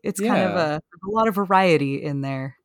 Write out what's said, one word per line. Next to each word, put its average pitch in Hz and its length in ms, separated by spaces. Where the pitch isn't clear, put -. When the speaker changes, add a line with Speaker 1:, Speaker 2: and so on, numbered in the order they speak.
Speaker 1:
It's 202 160
kind 202 240
of 190 80
Speaker 2:
Yeah. 160 240
Speaker 1:
a, - 20
a - 320
lot 220 200
of 185 60
variety 180 680
in 139 180
there 135 440